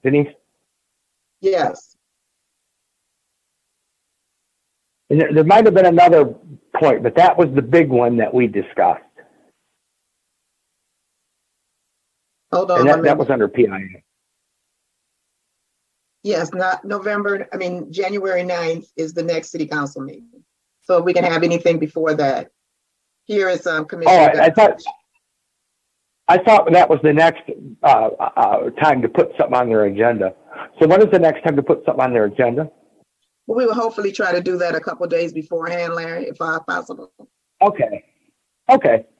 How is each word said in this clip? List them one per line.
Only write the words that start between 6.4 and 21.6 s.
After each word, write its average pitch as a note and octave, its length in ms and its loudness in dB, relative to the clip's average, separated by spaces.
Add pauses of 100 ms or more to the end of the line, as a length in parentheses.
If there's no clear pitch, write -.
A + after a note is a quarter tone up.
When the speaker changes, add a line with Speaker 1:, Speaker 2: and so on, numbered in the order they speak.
Speaker 1:
point, D3 260 2
but A#2 140 -4
that F3 220 4
was E3 180 2
the C#3 80 0
big D3 260 2
one A#2+ 280 0
that G#2+ 140 -2
we B2 140 2
discussed. F#2+ 560 -2 (3500)
Speaker 2:
Hold F3+ 180 -2
on F3 120 2
Speaker 1:
And C3+ 60 4
Speaker 2:
a D3 40 4
Speaker 1:
that, D3+ 60 4
that E3 40 -4
Speaker 2:
minute. D3 160 2
Speaker 1:
was C#3 140 -4
under A2+ 160 0
P A#2 200 0
I F#2+ 120 -10
A. F#2+ 240 -18 (2250)
Speaker 2:
Yes, F3 320 -6
not F#3 320 -6
November, G3+ 680 -6
I F3+ 60 -12
mean, F3+ 340 -10
January F#3+ 520 -4
ninth E3+ 520 -6
is D#3+ 200 -8
the E3 80 -6
next E3 260 -6
city D#3 160 -8
council C#3+ 380 -8
meeting. - 400 -20 (400)
So F3 180 0
we F3 120 -2
can F3 100 0
have E3 180 0
anything E3+ 380 0